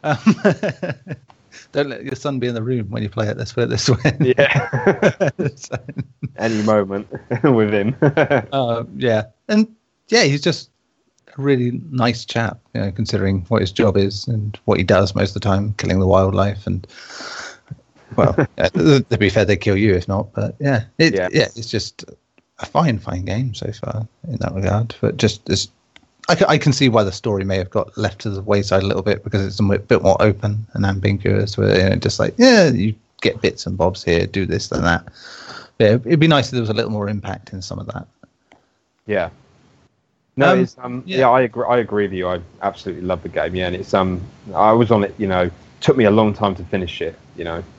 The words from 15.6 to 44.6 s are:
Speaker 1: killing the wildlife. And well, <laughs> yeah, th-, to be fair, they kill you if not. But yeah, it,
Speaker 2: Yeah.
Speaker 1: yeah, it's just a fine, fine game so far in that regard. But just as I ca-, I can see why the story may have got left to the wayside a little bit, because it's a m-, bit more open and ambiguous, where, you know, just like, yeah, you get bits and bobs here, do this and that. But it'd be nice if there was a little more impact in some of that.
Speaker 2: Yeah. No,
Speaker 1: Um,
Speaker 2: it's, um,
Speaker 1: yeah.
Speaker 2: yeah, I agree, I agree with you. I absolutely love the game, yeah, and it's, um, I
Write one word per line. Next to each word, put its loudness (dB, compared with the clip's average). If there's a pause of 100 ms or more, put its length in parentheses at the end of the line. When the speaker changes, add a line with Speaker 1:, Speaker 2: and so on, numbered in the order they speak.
Speaker 1:
killing 0
the 2
wildlife. 2
And -4 (1300)
well, 4 (160)
<laughs> -18
yeah, 2
th-, 4
to 0
be 4
fair, 2
they 2
kill 0
you 4
if -2
not. -4
But -6
yeah, 0 (140)
it, 2
Speaker 2:
Yeah. 0
Speaker 1:
yeah, 2
it's -12
just -6 (560)
a -8
fine, 0
fine -6
game -4
so -8
far -8 (200)
in -8
that -4
regard. -2
But 0
just -2
as -2 (600)
I 4
ca-, 4
I 4
can 2
see 4
why 4
the -2
story -2
may -2
have -4
got -4
left -4
to -6
the -6
wayside 0
a 0
little -2
bit, -2
because -2
it's -8
a 4
m-, 2
bit 4
more 4
open 0
and -2
ambiguous, -2
where, 4
you 2
know, 2
just -4
like, -2
yeah, 6
you -2 (260)
get -2
bits -2
and -6
bobs 0
here, 2
do -2
this -4
and -2
that. 0 (720)
But 4
it'd 2
be 6
nice 4
if -10
there -2
was -4
a -2
little -4
more -4
impact -8
in -12
some -12
of -12
that. -12 (960)
Speaker 2:
Yeah. -2 (1040)
No, 4
Speaker 1:
Um, 4
Speaker 2:
it's, -4
um, -10
Speaker 1:
yeah. -4
Speaker 2:
yeah, 4
I 6
agree, -2
I 2
agree 0
with -4
you. -4
I -4 (220)
absolutely -6
love -4
the -10
game, -4
yeah, -2
and -4
it's, -8
um, 0 (340)
I 6